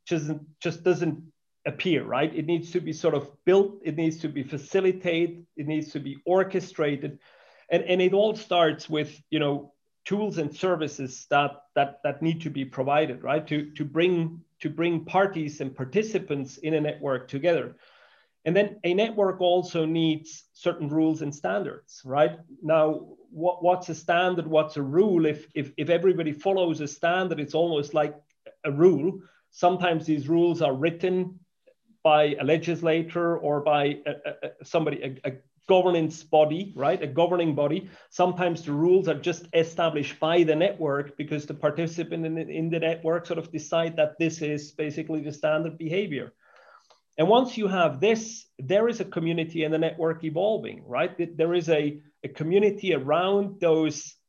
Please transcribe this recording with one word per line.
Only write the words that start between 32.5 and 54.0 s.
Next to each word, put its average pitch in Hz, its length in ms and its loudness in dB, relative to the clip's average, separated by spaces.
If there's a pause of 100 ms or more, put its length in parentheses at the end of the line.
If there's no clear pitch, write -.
or 147 220 0
by 147 460 2
a, 147 40 -4
a, 143 240 -8 (260)
a, - 40 -20
somebody, 143 600 -2
a, 143 60 -6
a - 20 -4 (360)
governance 180 560 4
body, 160 520 4
right? 151 240 0
A 151 60 -6
governing 170 480 2
body. 147 340 -2 (220)
Sometimes 180 540 0
the 147 80 -6
rules 170 340 4
are 160 80 0
just 160 400 -4
established 165 640 0
by 165 240 4
the 156 140 4
network 156 600 0
because 147 300 -6
the 147 80 -10
participant 165 720 -2
in, 160 100 -4
in 160 320 -6
the 165 120 -2
network 165 460 -2
sort 170 120 -6
of 165 140 -10
decide 165 440 -2
that 151 220 0
this 160 240 -2
is 147 300 -6
basically 156 480 -6
the 147 120 -8
standard 156 460 -2
behavior. 160 540 -6 (840)
And 160 120 4
once 240 280 4
you 208 120 -2
have 170 320 0
this, 220 460 0 (120)
there 190 300 2
is 226 120 -2
a 180 40 -6
community 165 580 -2
and 156 100 0
the 156 60 2
network 160 460 -2
evolving, 165 640 -2
right? 151 300 0
Th-, 170 200 -2
there 165 180 2
is 170 140 0
a, 151 320 2 (240)
a 139 40 -8
community 190 640 2
around 180 680 0
those 160 560 0 (120)